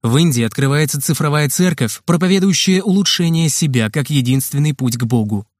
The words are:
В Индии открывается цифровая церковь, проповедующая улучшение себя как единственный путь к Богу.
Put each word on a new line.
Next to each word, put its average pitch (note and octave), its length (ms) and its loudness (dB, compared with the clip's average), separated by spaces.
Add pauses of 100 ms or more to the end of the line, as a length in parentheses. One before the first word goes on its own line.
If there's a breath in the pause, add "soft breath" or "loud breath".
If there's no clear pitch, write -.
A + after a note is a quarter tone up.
В A#2 140 0
Индии C#3+ 280 2
открывается C#3 580 -2
цифровая D3+ 480 0
церковь, F3 560 -2
проповедующая F#3 760 2
улучшение E3+ 680 0
себя B2+ 400 0
как D3 200 -4
единственный C#3 640 0
путь B2 220 -2
к B2 80 -2
Богу. A2 420 0 (140)